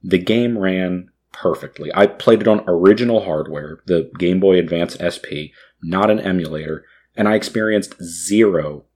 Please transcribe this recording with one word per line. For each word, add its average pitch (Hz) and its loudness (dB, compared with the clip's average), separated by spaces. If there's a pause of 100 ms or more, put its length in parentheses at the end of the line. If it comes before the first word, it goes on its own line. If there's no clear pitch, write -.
the 92 0
game 113 0
ran 92 -2 (240)
perfectly. - -6
I 104 4
played 110 2
it 107 0
on 107 2
original 104 4
hardware, 76 -8
the 85 -2
Game 90 0
Boy 95 6
Advance 85 -2
S 85 -6
P, 73 -12 (300)
not 95 0
an 107 2
emulator, 78 -6 (320)
and 107 2
I 107 4
experienced 107 -2
zero 85 0 (100)